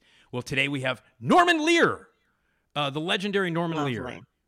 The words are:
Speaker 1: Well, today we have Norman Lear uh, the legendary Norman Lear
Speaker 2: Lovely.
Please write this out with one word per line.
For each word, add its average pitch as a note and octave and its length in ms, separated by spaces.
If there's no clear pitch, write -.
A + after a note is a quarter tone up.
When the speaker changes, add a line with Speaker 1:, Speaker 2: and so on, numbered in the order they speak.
Speaker 1:
Well, B2 120
today C#3 240
we C#3+ 140
have B2+ 200
Norman E4 460
Lear D#4 440
uh, D3 140
the C#3 100
legendary F#3+ 520
Norman E3 340
Lear A#2+ 180
Speaker 2:
Lovely. - 180